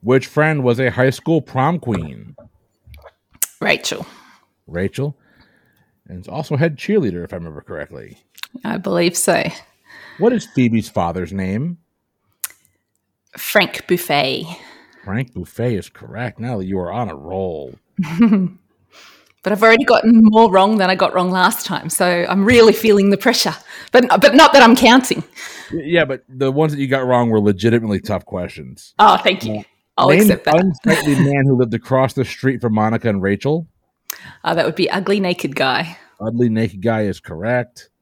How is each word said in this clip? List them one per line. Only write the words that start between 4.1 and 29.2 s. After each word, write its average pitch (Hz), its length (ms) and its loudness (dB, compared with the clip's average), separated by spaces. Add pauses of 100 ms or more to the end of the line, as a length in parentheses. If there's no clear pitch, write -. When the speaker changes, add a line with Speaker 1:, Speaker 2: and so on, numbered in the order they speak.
Speaker 1:
Rachel. 98 500 -6 (880)
And 90 120 -16
it's 92 80 -20
also 147 300 -6
head 151 200 -2
cheerleader, 117 460 -4
if 85 100 -14
I 95 40 -10
remember 80 240 -14
correctly. 73 560 -16 (460)
Speaker 2:
I - 140 -6
believe 175 400 -2
so. - 260 0 (760)
Speaker 1:
What 226 140 2
is 226 200 -4
Phoebe's 113 360 0
father's 87 440 -6
name? 104 440 -6 (1600)
Speaker 2:
Frank - 500 -2
Buffet. 147 560 -2 (600)
Speaker 1:
Frank 113 300 -8
Buffet 113 420 -6
is 87 140 -8
correct. 101 500 -14
Now 117 200 -8
you 95 200 -6
are 87 120 -6
on 110 180 -6
a 80 60 -12
roll. 80 580 -8 (260)
Speaker 2:
<laughs> 185 600 0 (840)
But 190 60 -2
I've 208 100 -2
already 226 220 6
gotten 226 400 6
more 220 260 6
wrong 196 280 4
than 185 120 0
I 190 60 2
got 185 180 -2
wrong 180 160 -2
last 185 360 -2
time. 165 240 -8
So 175 400 0
I'm 196 160 0
really 226 260 6
feeling 202 380 2
the 202 80 2
pressure. - 360 -2 (380)
But, 247 140 6 (160)
but 285 140 6
not 311 180 6
that 277 100 8
I'm 226 100 8
counting. 254 480 4 (520)
Speaker 1:
Y-, 165 100 -6
yeah, 160 220 0
but 131 240 -8
the 131 200 -2
ones 151 220 0
that 143 80 -8
you 139 80 -2
got 131 180 0
wrong 123 240 2
were 110 120 2
legitimately 104 580 0
tough 95 240 -6
questions. 85 760 -14
Speaker 2:
Oh, 202 180 6
thank - 260 -2